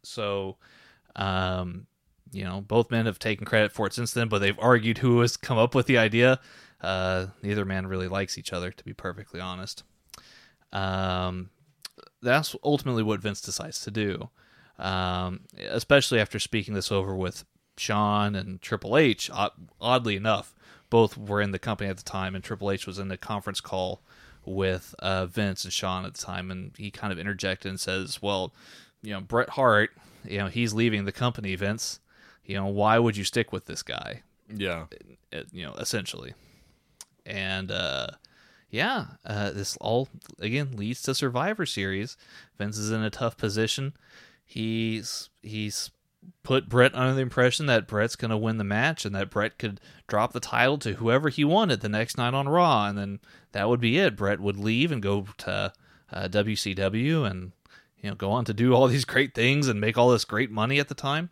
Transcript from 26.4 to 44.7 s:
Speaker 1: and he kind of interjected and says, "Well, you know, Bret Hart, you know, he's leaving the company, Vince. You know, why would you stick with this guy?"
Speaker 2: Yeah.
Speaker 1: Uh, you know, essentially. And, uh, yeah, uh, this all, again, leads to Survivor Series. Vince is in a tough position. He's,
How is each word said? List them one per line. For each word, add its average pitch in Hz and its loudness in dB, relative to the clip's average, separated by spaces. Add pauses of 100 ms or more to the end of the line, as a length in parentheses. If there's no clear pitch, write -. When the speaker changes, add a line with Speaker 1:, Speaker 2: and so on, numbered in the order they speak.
Speaker 1:
and 92 -10
he 104 -10
kind 101 -6
of 87 -6
interjected 95 -4
and 95 -8
says, 95 -4
"Well, 98 -2 (480)
you 107 -10
know, 95 -6
Bret 117 0
Hart, 110 4 (340)
you 98 -4
know, 101 0
he's 117 0
leaving 110 2
the 98 -4
company, 113 -2
Vince. 101 -4 (440)
You 95 -8
know, 98 -2
why 104 4
would 117 4
you 101 -4
stick 113 0
with - -8
this - -10
guy?" - -10 (260)
Speaker 2:
Yeah. 92 -6 (460)
Speaker 1:
Uh, 80 -10 (100)
you 87 -12
know, 71 -12
essentially. - -8 (960)
And, 95 -6
uh, 71 -4 (640)
yeah, 190 -2 (220)
uh, 104 -2
this 98 -6
all, 120 0 (300)
again, 127 -4
leads 107 -6
to 135 -2
Survivor 151 -2
Series. 98 -4 (400)
Vince 107 -6
is 107 -2
in 110 -2
a 107 -2
tough - -4
position. 113 -2 (540)
He's, 113 -4 (140)